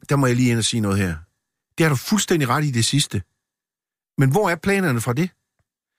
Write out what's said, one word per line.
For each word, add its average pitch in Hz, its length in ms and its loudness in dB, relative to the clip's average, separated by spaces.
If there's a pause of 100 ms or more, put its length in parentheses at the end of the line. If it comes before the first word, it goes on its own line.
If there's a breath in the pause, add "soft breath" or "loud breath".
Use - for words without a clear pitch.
der 143 60 2
må 139 120 2
jeg 123 80 2
lige 127 140 4
ind 117 80 2
og 110 60 -2
sige 117 180 -2
noget 98 160 0
her. 92 180 -2 (600)
Det 165 60 2
har 156 60 4
du 139 60 2
fuldstændig 165 540 0
ret 147 160 0
i, 143 60 -2
det 117 140 0
sidste. 135 360 -2 (960)
Men 135 140 4
hvor 190 180 2
er 170 60 0
planerne 180 460 0
fra 123 120 -4
det? 175 160 -2 (680)